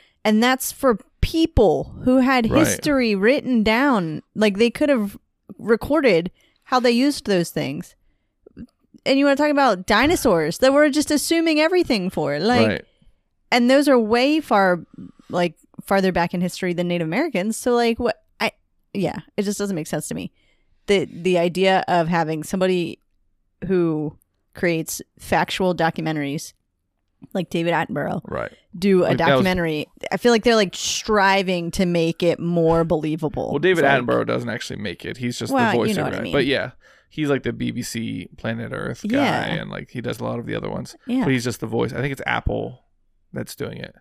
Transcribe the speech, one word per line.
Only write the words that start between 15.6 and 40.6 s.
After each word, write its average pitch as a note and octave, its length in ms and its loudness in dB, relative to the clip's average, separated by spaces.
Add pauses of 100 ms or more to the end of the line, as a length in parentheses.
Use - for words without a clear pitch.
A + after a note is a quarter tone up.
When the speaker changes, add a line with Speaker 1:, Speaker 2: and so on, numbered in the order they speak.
Speaker 1:
farther F#3+ 300 2
back E3+ 200 0
in F3+ 80 -4
history F3+ 320 -4
than F3 160 -4
Native F3 180 -2
Americans. G#3+ 500 -2
So, A#3+ 180 0
like, A#3 240 2
what? - 240 -4 (180)
I, A3 120 -2 (420)
yeah, F#3+ 240 -4 (180)
it G#3 60 -2
just G3+ 160 -4
doesn't G3 180 -4
make D#3+ 120 -8
sense - 200 -6
to - 60 -8
me. - 180 -10 (540)
The, F#3+ 180 2
the F3 340 0
idea F3+ 480 2
of E3+ 220 2
having D#3+ 360 -2
somebody F#3 540 -2 (680)
who D#3+ 500 -2 (380)
creates E3 480 -2 (160)
factual F3+ 560 0
documentaries, D#3+ 800 -4 (840)
like F#3 160 -6
David E3+ 240 0
Attenborough, D3+ 500 -4
Speaker 2:
Right. - 280 -8 (260)
Speaker 1:
do F#3+ 240 4
a - 60 2
Speaker 2:
Like, E3+ 100 2
that E3 80 0
was D3 60 4
Speaker 1:
documentary. D#3+ 540 0 (260)
I F#3+ 40 0
feel A#3+ 160 4
like A3+ 120 2
they're, A#3 120 4
like, G3 180 2
striving G3 1000 0
to G3 120 0
make E3+ 380 0
it E3+ 160 2
more E3 460 2
believable. D#3 680 -4
Speaker 2:
Well, C#3+ 80 -2
David E3 260 2
Speaker 1:
It's C#3 80 4
like B2+ 100 2
Speaker 2:
Attenborough A#2+ 240 -2
doesn't A#2+ 220 -4
actually A2+ 320 -10
make G2 240 -10
it. - 140 -10
He's B2 200 -6
just A#2 140 -6
Speaker 1:
Well, B3+ 140 2
Speaker 2:
the G#3 60 2
Speaker 1:
you A2+ 120 2
Speaker 2:
voice A2 120 -2
Speaker 1:
know D#3 60 -2
Speaker 2:
over C#3+ 80 -4
Speaker 1:
what - 60 -8
I - 40 -6
Speaker 2:
it. - 40 -6
Speaker 1:
mean. - 80 -8
Speaker 2:
But C3+ 140 0
yeah, B2 240 -2 (380)
he's, D3+ 220 -4
like, C3 140 0
the A#2+ 80 -4
B A#2+ 180 -6
B A#2 120 -8
C A2+ 540 -8
Planet A#2 360 -8
Earth - 360 -8
guy, A#3+ 80 0
Speaker 1:
Yeah. B3+ 280 0 (100)
Speaker 2:
and, G#2 160 -8
like, - 200 -12
he B2+ 120 -10
does A#2 180 -8
a A#2 40 -8
lot A#2+ 140 -6
of A#2 80 -10
the A2 80 -6
other G#2 140 -8